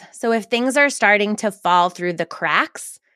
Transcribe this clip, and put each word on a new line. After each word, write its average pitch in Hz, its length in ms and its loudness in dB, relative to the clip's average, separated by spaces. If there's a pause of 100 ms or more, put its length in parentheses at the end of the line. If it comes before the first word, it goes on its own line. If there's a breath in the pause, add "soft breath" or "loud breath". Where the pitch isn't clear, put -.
(120)
So 233 200 -2
if 226 120 0
things 247 320 -2
are 285 140 4
starting 208 460 2
to 214 140 -4
fall 175 380 2
through 180 260 -6
the 165 120 -6
cracks, - 720 -4 (160)